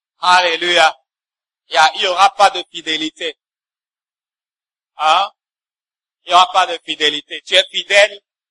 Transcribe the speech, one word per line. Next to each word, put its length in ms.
Alléluia. 760
Il 60
y 40
a, 180
il 60
y 40
aura 240
pas 200
de 200
fidélité. 680
Hein? 320
Il 60
y 40
aura 180
pas 140
de 180
fidélité. 600
Tu 80
es 160
fidèle 500